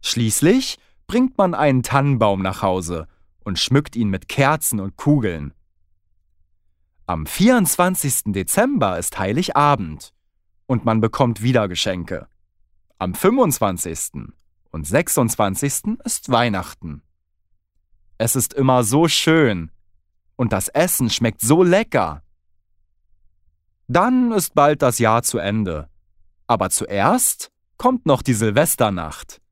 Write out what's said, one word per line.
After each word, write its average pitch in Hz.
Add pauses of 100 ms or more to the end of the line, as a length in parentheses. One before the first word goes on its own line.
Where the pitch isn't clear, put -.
Schließlich 151 (300)
bringt 254
man 185
einen 131
Tannenbaum 120
nach 95
Hause 90 (340)
und 98
schmückt -
ihn 107
mit 95
Kerzen 135
und 95
Kugeln. 92 (1500)
Am 80
vierundzwanzigsten 185
Dezember 107
ist -
Heiligabend 117 (540)
und 123
man 110
bekommt 113
wieder 120
Geschenke. 90 (680)
Am 92
fünfundzwanzigsten 107 (360)
und 78
sechsundzwanzigsten 127
ist -
Weihnachten. 101 (1160)
Es 117
ist 123
immer 127
so 147
schön 127 (640)
und 120
das -
Essen 139
schmeckt -
so 156
lecker. 131 (1700)
Dann 240
ist 208
bald 147
das 123
Jahr 113
zu -
Ende. 95 (580)
Aber 92
zuerst 117 (280)
kommt 254
noch 139
die 127
Silvesternacht. 104 (120)